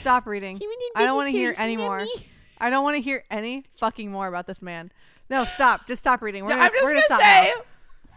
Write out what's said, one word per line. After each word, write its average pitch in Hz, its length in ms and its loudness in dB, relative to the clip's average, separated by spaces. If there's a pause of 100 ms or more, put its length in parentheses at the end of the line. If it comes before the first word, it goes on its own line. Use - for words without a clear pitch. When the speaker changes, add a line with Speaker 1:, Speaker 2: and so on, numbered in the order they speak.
Speaker 1:
Stop 247 260 2
reading. 196 300 -8
Speaker 2:
He 403 100 -12
went 453 140 -10
and 480 220 -2
Speaker 1:
I 240 40 4
don't 262 100 0
Speaker 2:
vented - 0 -
Speaker 1:
wanna 277 160 -2
Speaker 2:
to 254 60 0
Speaker 1:
hear 247 120 -2
Speaker 2:
his - 100 -6
Speaker 1:
any 226 160 -4
more. 208 220 -4
Speaker 2:
mommy. 415 120 -8 (480)
Speaker 1:
I 240 120 -2
don't 269 140 0
wanna 294 140 -2
hear 262 320 -6
any 233 340 -8 (140)
fucking 220 320 -6
more 196 180 -6
about 175 180 -8
this 190 160 -14
man. 170 280 -14 (380)
No, 262 160 0
stop. 240 420 0
Just 247 140 -8
stop 240 220 0
reading. 196 220 -8
We're 208 80 0
Speaker 2:
I'm 254 60 0
Speaker 1:
gonna, - 120 6
Speaker 2:
just 523 120 2
Speaker 1:
we're 539 80 4
gonna 605 180 4
Speaker 2:
gonna 233 120 2
Speaker 1:
stop - 0 -
Speaker 2:
say, 403 340 8
Speaker 1:
now. 466 80 -8 (540)